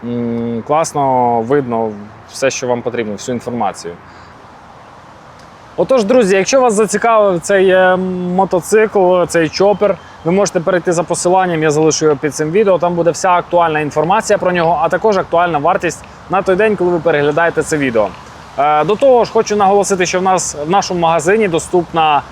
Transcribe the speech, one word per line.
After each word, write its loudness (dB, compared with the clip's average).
м, -6
класно 0
видно -2
все, -2
що -8
вам -2
потрібно, -4
всю -8
інформацію. -6
Отож, 0
друзі, 4
якщо 2
вас 2
зацікавив 2
цей, 2
е, 4
мотоцикл, 2
цей 0
чопер, 2
ви 0
можете 0
перейти -2
за 0
посиланням, 0
я 2
залишу 0
його 2
під -6
цим -4
відео, 2
там -2
буде 0
вся -2
актуальна 0
інформація 0
про 0
нього, 0
а 0
також 0
актуальна 0
вартість -2
на 0
той 0
день, 0
коли 0
ви 0
переглядаєте 0
це -4
відео. 0
Е, 2
до 0
того 4
ж, -10
хочу 0
наголосити, 2
що -2
в -4
нас, -2
в -4
нашому 0
магазині 2
доступна 0